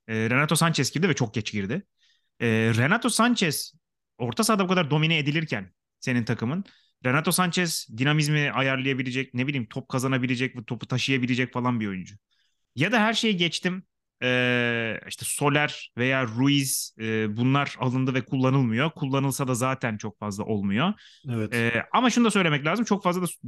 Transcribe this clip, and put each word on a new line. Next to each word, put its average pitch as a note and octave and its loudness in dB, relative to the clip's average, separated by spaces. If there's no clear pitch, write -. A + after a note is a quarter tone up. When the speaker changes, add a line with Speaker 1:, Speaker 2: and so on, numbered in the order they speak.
Speaker 1:
E, A2 0
Renato C#3+ 4
Sanchez D#3 2
girdi F3 2
ve D#3 2
çok A#2+ -2
geç - -4
girdi. G#2+ -4
E, A#2+ 0
Renato F3+ 2
Sanchez A3 0
orta A#2+ -2
sahada G#3+ 2
bu F3 -2
kadar F3+ 2
domine D#3 2
edilirken C#3+ -2
senin B2 0
takımın, A#2+ -2
Renato D3+ 2
Sanchez F3 0
dinamizmi D3 2
ayarlayabilecek, C3 -2
ne B2+ -2
bileyim C3+ -4
top - -10
kazanabilecek B2+ -2
ve A#2 -10
topu - -8
taşıyabilecek B2+ 0
falan B2 -2
bir G#2+ -2
oyuncu. F#2+ -8
Ya D#3 0
da A#3+ 4
her A3 2
şeyi A3 0
geçtim. F3 -2
E, A#2+ 0
işte - -12
Soler D3 0
veya C3 0
Ruiz, C3+ 0
e, A2 -2
bunlar C3 0
alındı B2+ 0
ve B2+ -2
kullanılmıyor. C3 2
Kullanılsa C3+ -2
da B2+ 0
zaten B2+ -2
çok G#2+ -12
fazla G#2 -6
olmuyor. G#2+ 0
Speaker 2:
Evet. A2 -4
Speaker 1:
E, A#2 0
ama A#3 4
şunu A#3+ 4
da A3 4
söylemek E3 2
lazım. G3+ 0
Çok G3+ -2
fazla F3+ 0
da F3 0